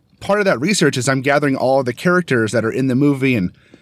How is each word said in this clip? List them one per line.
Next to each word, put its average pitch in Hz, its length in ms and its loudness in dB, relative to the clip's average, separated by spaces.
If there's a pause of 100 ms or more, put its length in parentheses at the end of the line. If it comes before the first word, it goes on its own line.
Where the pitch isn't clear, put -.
(180)
part 202 220 -2
of 196 60 0
that 147 140 0
research 160 360 0
is 123 120 -2
I'm 135 140 0
gathering 139 320 2
all 131 300 0
the 123 80 -4
characters 135 580 0
that 113 140 0
are 113 80 -2
in 131 160 -2
the 123 80 0
movie 135 400 2
and 92 200 -4 (260)